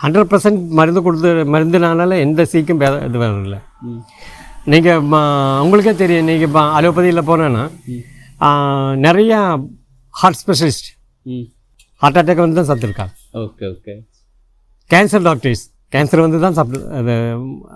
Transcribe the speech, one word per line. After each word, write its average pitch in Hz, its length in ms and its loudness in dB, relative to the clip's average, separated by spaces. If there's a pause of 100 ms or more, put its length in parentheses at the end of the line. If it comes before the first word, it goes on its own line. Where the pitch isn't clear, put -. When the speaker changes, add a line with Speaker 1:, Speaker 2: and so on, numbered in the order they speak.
Speaker 1:
ஹண்ட்ரட் 180 340 2
பர்சன்ட் 196 320 0
மருந்து 160 340 2
கொடுத்து, 170 320 0
மருந்துனால 165 840 0
எந்த 156 340 0
சீக்கும் 160 280 0
வே-, 139 260 0
இது 120 120 -4
வர்றதில்ல. 101 420 -4 (200)
Speaker 2:
ம். 120 160 -14 (680)
Speaker 1:
நீங்க 165 300 4
ம-, 147 640 0
உங்களுக்கே 196 360 2
தெரியும், 170 300 0
நீங்க 160 220 0
ப-, 151 340 2
அலோபதியில 170 460 2
போனேன்னா, 151 440 0 (160)
Speaker 2:
ம். 127 80 -12 (460)
Speaker 1:
ஆ, 143 340 2 (180)
நிறையா 175 720 2 (420)
ஹார்ட் 185 280 0 (100)
ஸ்பெஷலிஸ்ட் - 520 -4 (240)
Speaker 2:
ம். 123 200 -10 (520)
Speaker 1:
ஹார்ட் 143 220 0
அட்டாக் 170 200 2
வந்து 170 280 2
தான் 139 140 -2
சத்துருக்காங்க. 101 340 -8 (200)
Speaker 2:
ஓகே, 110 320 -12
ஓகே. 101 420 -14 (840)
Speaker 1:
கேன்சர் 196 320 2
டாக்டர்ஸ், 135 480 -2 (220)
கேன்சர் 147 280 2
வந்து 165 200 2
தான் 175 140 0
சப்-, 135 340 -4
அது 117 480 -4 (400)